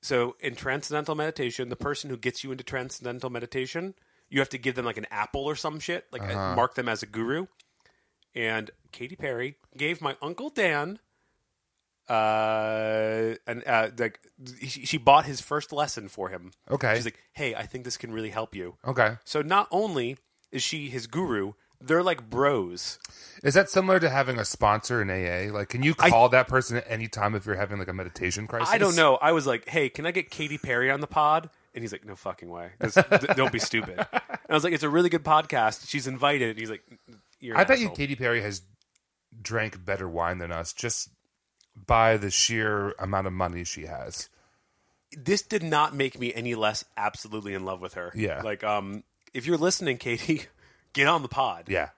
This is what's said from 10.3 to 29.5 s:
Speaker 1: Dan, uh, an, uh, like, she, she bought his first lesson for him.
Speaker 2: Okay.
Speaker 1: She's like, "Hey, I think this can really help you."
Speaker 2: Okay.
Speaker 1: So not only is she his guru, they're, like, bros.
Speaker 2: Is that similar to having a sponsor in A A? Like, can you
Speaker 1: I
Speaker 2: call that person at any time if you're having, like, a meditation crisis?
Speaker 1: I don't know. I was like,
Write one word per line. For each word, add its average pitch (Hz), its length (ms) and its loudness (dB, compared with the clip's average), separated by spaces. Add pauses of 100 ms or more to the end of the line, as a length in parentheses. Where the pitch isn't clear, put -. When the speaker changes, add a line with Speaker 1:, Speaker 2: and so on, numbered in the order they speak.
Speaker 1:
Dan, 175 480 0 (1080)
uh, 110 1300 2 (120)
an, 120 200 -6
uh, 110 320 4
like, 117 220 -2 (400)
she, 127 260 -10
she 165 120 0
bought 139 280 8
his 135 140 -6
first - 320 -4
lesson 143 360 -4
for 95 200 -8
him. 92 240 -12 (180)
Speaker 2:
Okay. 127 260 2
Speaker 1:
She's 113 80 -2
like, 113 140 -8 (140)
"Hey, 131 220 -4
I 107 100 -8
think 123 200 -12
this 123 120 -8
can 113 160 -12
really 110 180 -6
help 110 240 -6
you." 90 220 -8 (100)
Speaker 2:
Okay. 117 380 4
Speaker 1:
So 151 180 -2
not 185 280 2
only 156 460 0 (340)
is 127 120 -4
she 147 260 -4
his 123 180 -8
guru, 117 460 -2 (280)
they're, 160 220 2
like, 151 280 -2
bros. 113 680 0 (440)
Speaker 2:
Is 139 120 4
that 190 140 8
similar 190 320 4
to 165 80 2
having 131 300 2
a 107 60 -2
sponsor 110 580 2
in 95 80 0
A 92 380 -2
A? - 40 -6
Like, 104 160 -4
can 123 140 -4
you 151 160 4
Speaker 1:
I 170 120 8
Speaker 2:
call 120 180 10
that 127 200 6
person 123 280 2
at 120 120 -2
any 113 200 -4
time 104 260 0
if 98 120 -4
you're 104 100 -2
having, 101 220 -4
like, 92 100 -6
a 92 40 -6
meditation 92 540 -4
crisis? 120 260 -2
Speaker 1:
I 226 60 4
don't 196 180 4
know. 151 200 8
I 147 160 6
was 156 140 2
like, 120 220 0